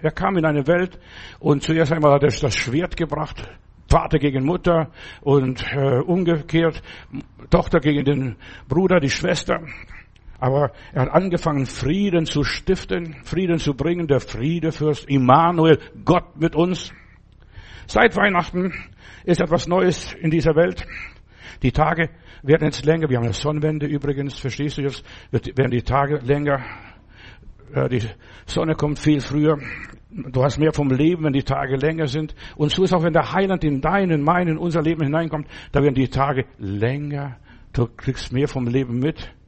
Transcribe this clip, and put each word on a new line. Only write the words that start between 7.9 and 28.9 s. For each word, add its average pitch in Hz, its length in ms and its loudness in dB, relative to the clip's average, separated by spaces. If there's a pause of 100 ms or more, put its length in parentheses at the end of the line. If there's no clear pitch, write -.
den 131 320 0 (320)
Bruder, 180 300 4
die 139 120 0
Schwester. - 500 -2 (800)
Aber 135 320 0 (200)
er 143 100 0
hat 131 80 0
angefangen, 160 540 0
Frieden 170 600 0
zu 143 180 -2
stiften, 180 800 -4
Frieden 170 340 0
zu 147 140 -2
bringen, 165 360 -2
der 135 120 4
Friedefürst, 151 880 -4
Immanuel, 160 680 6 (260)
Gott - 340 0
mit 165 160 0
uns. 175 380 0 (960)
Seit 226 300 2
Weihnachten 180 580 0 (500)
ist 175 160 2
etwas 165 280 0
Neues 180 460 0
in 160 160 -2
dieser 156 240 2
Welt. 180 300 2 (760)
Die 127 100 2
Tage 160 380 0 (320)
werden 151 220 4
jetzt 147 200 -2
länger. 156 240 2
Wir 127 100 0
haben 117 60 0
eine 117 80 -2
Sonnenwende 151 540 -2
übrigens, 143 520 -4
verstehst 139 380 -6
du 151 60 -4
jetzt? 139 220 -6 (260)
Wird, - 260 -4
werden 127 140 2
die 120 120 0
Tage 139 340 0
länger. 139 460 0 (1120)
Äh, 135 160 0
die 123 140 0 (420)
Sonne 160 300 -2
kommt 151 240 -2